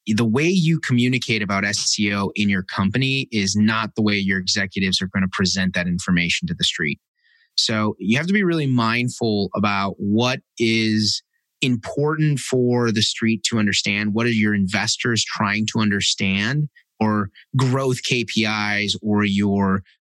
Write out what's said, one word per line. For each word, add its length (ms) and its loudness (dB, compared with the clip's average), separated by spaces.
the 200 2
way 220 2
you 320 2
communicate 600 0
about 240 -2
S 320 -2
E 160 0
O 220 -2
in 140 0
your 140 0
company 680 -2
is 240 0
not 400 0
the 80 0
way 120 2
your 220 0
executives 640 -2
are 60 -2
gonna 240 -2
present 420 -2
that 140 -2
information 640 0
to 40 -6
the 100 -4
street. 360 -2
So 400 0
you 200 0
have 100 -2
to 60 2
be 100 2
really 240 0
mindful 880 0
about 420 0
what 440 0
is 640 2
important 800 0
for 500 2
the 120 0
street 420 0
to 160 0
understand, 540 0
what 120 0
are 40 0
your 260 2
investors 720 0
trying 400 -2
to 140 -2
understand, 880 0
or 280 0
growth 440 0
K 220 0
P 220 0
Is 560 -2
or 240 2
your 580 2